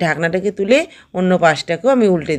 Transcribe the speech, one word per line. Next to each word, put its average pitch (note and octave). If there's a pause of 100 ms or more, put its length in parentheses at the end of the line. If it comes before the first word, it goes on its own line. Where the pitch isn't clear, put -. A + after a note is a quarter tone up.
ঢাকনাটাকে E3
তুলে G3+ (400)
অন্য F#3 (140)
পাশটাকেও E3+
আমি A#3
উল্টে D#3